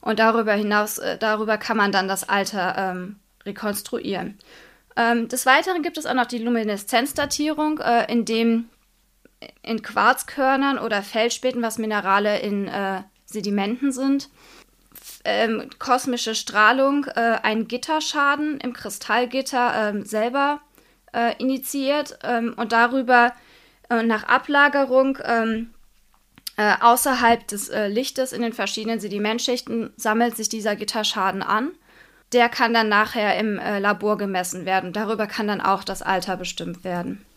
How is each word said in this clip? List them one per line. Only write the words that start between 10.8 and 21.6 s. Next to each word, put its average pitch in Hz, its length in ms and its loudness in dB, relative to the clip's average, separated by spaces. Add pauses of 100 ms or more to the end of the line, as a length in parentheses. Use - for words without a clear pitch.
Feldspäten, 240 600 -2
was 226 160 -2
Minerale 208 600 0
in, 202 280 -2
äh, 190 340 -4 (240)
Sedimenten 214 680 -2
sind, 269 380 0 (640)
f-, - 320 -20
ähm, 214 440 0 (100)
kosmische 247 560 -2
Strahlung, 269 680 2
äh, 233 380 0
einen 220 240 0
Gitterschaden 294 920 -2
im 247 140 -6
Kristallgitter, 240 1160 -2
ähm, 208 160 -4
selber, 277 560 0 (520)
äh, 233 240 0
initiiert, 269 840 -2